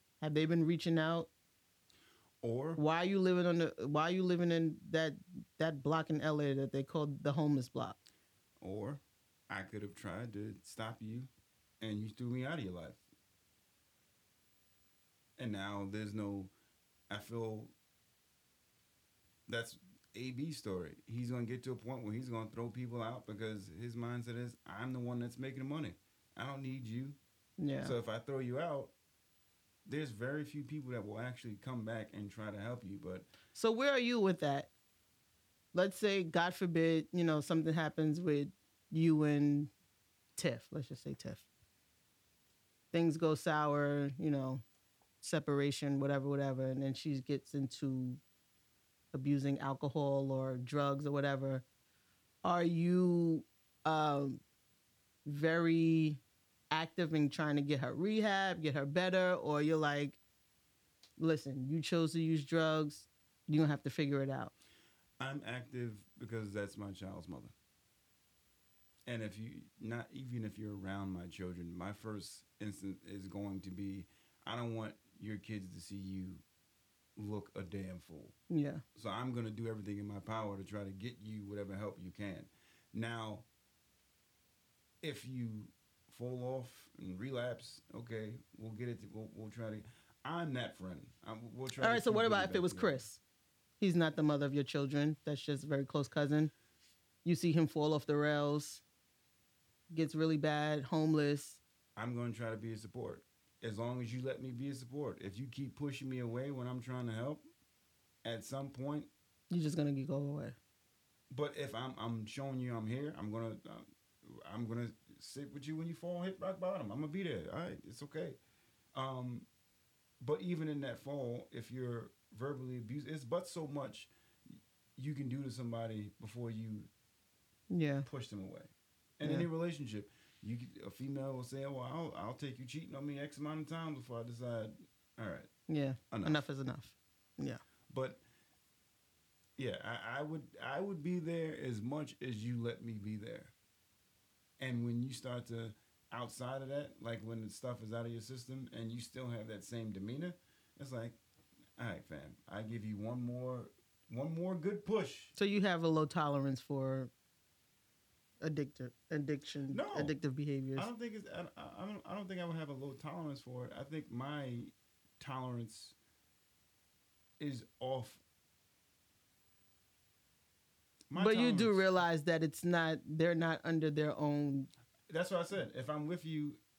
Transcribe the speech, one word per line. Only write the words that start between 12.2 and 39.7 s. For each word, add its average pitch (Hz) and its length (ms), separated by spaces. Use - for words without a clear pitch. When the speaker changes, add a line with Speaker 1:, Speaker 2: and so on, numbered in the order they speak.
Speaker 2:
me 127 160
out 156 140
of 123 60
your 90 80
life. 85 220
And 120 120
now 101 400
there's 104 220
no, 101 320
I 104 80
feel 110 480
that's 117 300
A 127 160
B's 139 260
story. 90 380
He's 120 240
gonna 123 140
get 127 180
to 131 80
a 123 40
point 123 280
where 104 100
he's 127 160
gonna 113 240
throw 117 160
people 120 320
out 117 240
because 107 460
his 117 140
mindset 120 420
is, 120 180
"I'm 120 260
the 123 60
one 123 200
that's 120 200
making 135 200
the 131 60
money. 143 300
I 120 80
don't 139 160
need 131 240
you." 127 280
Speaker 1:
Yeah. 139 280
Speaker 2:
So 135 120
if 117 100
I 113 120
throw 135 200
you 127 200
out, 147 300
there's 143 260
very 135 340
few 147 180
people 127 280
that 110 140
will 107 140
actually 120 360
come 120 280
back 110 300
and 101 180
try 107 200
to 101 80
help 117 260
you. 98 180
But 92 220
Speaker 1:
So 226 180
where 262 200
are 262 80
you 240 200
with 190 220
that? 143 280
Let's 190 260
say, 196 240
God 170 300
forbid, 165 580
you 175 120
know, 156 180
something 160 320
happens 156 480
with 147 260
you 160 320
and 147 460